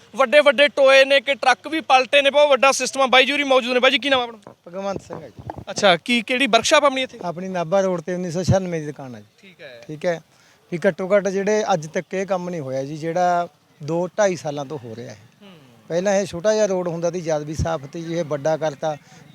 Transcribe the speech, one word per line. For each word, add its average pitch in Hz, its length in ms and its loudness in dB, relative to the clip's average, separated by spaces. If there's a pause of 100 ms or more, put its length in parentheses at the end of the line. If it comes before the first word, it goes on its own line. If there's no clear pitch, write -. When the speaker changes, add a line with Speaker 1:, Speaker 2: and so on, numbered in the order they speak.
(160)
Speaker 1:
ਵੱਡੇ 262 240 4
ਵੱਡੇ 285 280 4
ਟੋਏ 269 360 6
ਨੇ 277 160 4
ਕਿ 277 140 -4
ਟਰੱਕ 262 340 0
ਵੀ 320 120 -4
ਪਲਟੇ 262 420 4
ਨੇ, 277 80 2
ਬਹੁਤ 294 180 4
ਵੱਡਾ 269 240 4
ਸਿਸਟਮ 262 280 -4
ਆ। 269 60 2
ਬਾਈ 254 180 6
ਜੀ 254 80 0
ਹੋਰੀ 285 120 -2
ਮੌਜੂਦ 262 280 2
ਨੇ। 254 80 0
ਬਾਈ 392 100 4
ਜੀ, 262 80 0
ਕੀ 240 100 -6
ਨਾਮ 269 120 2
ਆਪਣਾ? 233 340 -12 (140)
Speaker 2:
ਭਗਵੰਤ 196 340 -8
ਸਿੰਘ - 200 -16
ਹੈ 135 60 -20
ਜੀ। - 420 -16
Speaker 1:
ਅੱਛਾ, 190 260 4
ਕੀ, 240 260 0
ਕਿਹੜੀ 254 240 0
ਵਰਕਸ਼ਾਪ 233 380 4
ਆਪਣੀ 262 180 2
ਇੱਥੇ? 254 220 -10
Speaker 2:
ਆਪਣੀ 180 240 -8
ਨਾਭਾ 180 320 0
ਰੋਡ 185 200 0
ਤੇ 180 140 -6
ਉੱਨੀ 180 160 -6
ਸੌ 175 120 -4
ਛਿਆਨਵੇਂ 180 380 0
ਦੀ 147 60 -10
ਦੁਕਾਨ 135 280 -12
ਹੈ 107 60 -18
ਜੀ। 104 60 -20 (160)
Speaker 1:
ਠੀਕ 185 180 -20
ਹੈ। 127 260 -20
Speaker 2:
ਠੀਕ 156 200 -10
ਹੈ, 165 140 -2 (520)
ਵੀ 175 60 -6 (100)
ਘੱਟੋ 190 280 0
ਘੱਟ 190 120 2
ਜਿਹੜੇ 202 360 0 (100)
ਅੱਜ 160 120 -4
ਤੱਕ 180 280 -8
ਇਹ 190 120 -4
ਕੰਮ 180 240 -4
ਨਹੀਂ 175 100 -8
ਹੋਇਆ 135 240 -6
ਜੀ, 147 120 -10
ਜਿਹੜਾ 175 520 0 (340)
ਦੋ 170 240 -2
ਢਾਈ 190 300 0
ਸਾਲਾਂ 143 280 -8
ਤੋਂ 143 200 -10
ਹੋ 113 120 -14
ਰਿਹਾ 120 140 -14
ਹੈ। 107 80 -18 (240)
Speaker 1:
ਹੂੰ। - 60 -20 (400)
Speaker 2:
ਪਹਿਲਾਂ 185 260 0
ਇਹ 196 120 0
ਛੋਟਾ 180 280 -2
ਜਿਹਾ 214 120 2
ਰੋਡ 180 220 -2
ਹੁੰਦਾ 170 220 -4
ਤੀ, 180 100 -8
ਜਦ 151 220 -2
ਵੀ 151 120 -10
ਸਾਫ਼ 160 320 -4
ਤੀ 170 160 -12
ਜੀ, 165 120 -8
ਇਹ 170 100 -2
ਵੱਡਾ 151 320 -2
ਕਰਤਾ, 151 400 -4 (380)